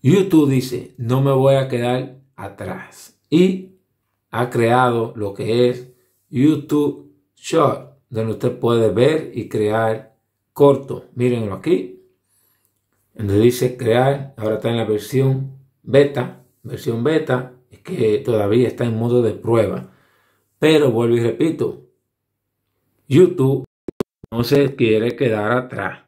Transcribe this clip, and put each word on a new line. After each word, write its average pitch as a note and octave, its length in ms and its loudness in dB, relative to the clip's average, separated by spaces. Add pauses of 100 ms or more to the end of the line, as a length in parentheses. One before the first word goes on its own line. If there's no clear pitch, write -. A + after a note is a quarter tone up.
YouTube D#3+ 480 4
dice, - 480 -4
"No B2+ 240 -2
me C#3 100 2
voy C3+ 240 4
a C3+ 140 -2
quedar B2 500 -4 (160)
atrás", - 840 -14 (100)
y F#3 460 2 (540)
ha A#2+ 200 -2
creado A#2 680 2
lo G2+ 180 -6
que A#2 360 0
es - 220 -8 (380)
YouTube D3 880 -2 (200)
Short, - 640 -2 (120)
donde A2 240 -4
usted - 260 -4
puede A#2 300 2
ver C#3+ 440 0
y A2+ 140 -8
crear A2 680 -2 (360)
corto. C#3 520 2 (100)
Mírenlo A#2+ 380 -2
aquí, - 500 -4 (1080)
donde G2+ 260 0
dice B2 380 2
crear, C3 600 0
ahora G#2+ 180 -4
está A2+ 140 -4
en A#2 80 -2
la A2 80 -2
versión B2+ 720 -2 (240)
beta, C#3 640 0 (200)
versión A#2 400 -6
beta, C#3 500 -2 (180)
es - 80 -20
que A2+ 400 -2
todavía A2 480 0
está A#2+ 180 -4
en A2+ 120 -4
modo A#2+ 240 0
de G#2+ 120 0
prueba. G#2+ 580 -2 (680)
Pero D3+ 320 4
vuelvo A#2 240 2
y A#2 60 0
repito, - 680 -4 (1200)
YouTube C3+ 580 4 (680)
no A#2 120 -4
se C#3 320 2
quiere A2+ 400 2
quedar A2 360 0
atrás B2 560 -6